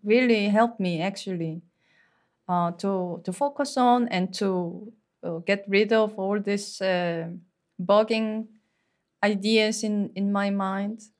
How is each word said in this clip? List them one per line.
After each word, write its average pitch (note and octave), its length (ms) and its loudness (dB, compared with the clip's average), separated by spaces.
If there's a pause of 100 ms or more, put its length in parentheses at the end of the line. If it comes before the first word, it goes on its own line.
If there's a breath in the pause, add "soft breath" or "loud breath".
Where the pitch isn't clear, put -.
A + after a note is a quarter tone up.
really A3 460 4
helped A3 320 4
me F3 200 0
actually, F3 640 -6 (840)
uh, F3 240 0
to, F3+ 520 -4
to F#3 80 -4
focus C#4+ 460 -2
on B3 300 4
and F#3 260 -2
to, F#3 580 -4 (300)
uh, E3+ 160 -6
get G3 280 -2
rid G#3 260 2
of G#3+ 260 2
all G3 200 -2
this, G3+ 440 -4
uh, F3 460 -2 (540)
bugging A3 640 2 (760)
ideas G#3+ 600 2
in, G#3 320 -2
in G3 160 -2
my G3+ 200 0
mind. G3+ 540 -4 (160)